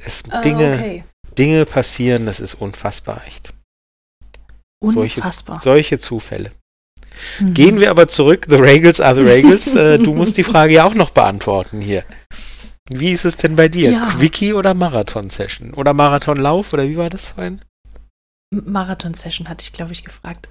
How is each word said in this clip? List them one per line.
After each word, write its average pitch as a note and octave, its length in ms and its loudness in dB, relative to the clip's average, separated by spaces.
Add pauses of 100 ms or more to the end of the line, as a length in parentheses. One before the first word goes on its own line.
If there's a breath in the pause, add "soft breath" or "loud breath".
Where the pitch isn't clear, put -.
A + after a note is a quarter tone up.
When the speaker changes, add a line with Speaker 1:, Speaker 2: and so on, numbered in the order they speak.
Speaker 1:
es, - 240 -4
Speaker 2:
Äh, A#3 120 -8
Speaker 1:
Dinge, D3+ 320 0
Speaker 2:
okay. B2 300 -8 (360)
Speaker 1:
Dinge D3+ 260 2
passieren, B2 640 -2
das G2 140 -6
ist G2+ 140 -2
unfassbar, - 720 -10
echt. - 280 -20 (1300)
Solche, G#3+ 360 -2
Speaker 2:
Unfassbar. E3+ 380 -8
Speaker 1:
solche C#3 380 2
Zufälle. G2+ 540 -8 (880 loud breath)
Speaker 2:
Mhm. F#3+ 160 0
Speaker 1:
Gehen G3 240 6
wir G3+ 100 4
aber E3+ 180 6
zurück, D3+ 400 2
„The D3 100 4
Regals D3+ 440 6
are B2+ 140 4
the C3+ 120 2
Regals“, D3+ 480 6
Speaker 2:
<laughs> - 0 -
Speaker 1:
äh, D3+ 220 4
du G3+ 160 2
musst F#3+ 240 0
die F#3 60 2
Frage D#3 300 4
ja D#3+ 120 8
auch G#3 80 0
noch F#3+ 160 0
beantworten G2+ 720 -2
hier. G2+ 220 -4 (880 loud breath)
Wie C3+ 220 -6
ist F3 140 -2
es E3 100 -2
denn D#3+ 200 -4
bei D#3+ 120 4
dir? E3+ 240 0
Speaker 2:
Ja. A#3 140 -2 (120)
Speaker 1:
Quickie G3+ 360 0
oder F#3+ 200 0
Marathon-Session? A#2 1000 -6
Oder C#3 200 0
Marathonlauf? C#3+ 800 0
Oder C#3 140 -2
wie D#3 80 -8
war E3+ 140 -6
das - 200 -8
vorhin? F#3 300 -12 (960)
Speaker 2:
M-, G#3 180 -6
Marathon-Session F3+ 760 -8
hatte E3 160 -14
ich, - 80 -18
glaub E3+ 180 -12
ich, - 140 -16
gefragt. - 460 -20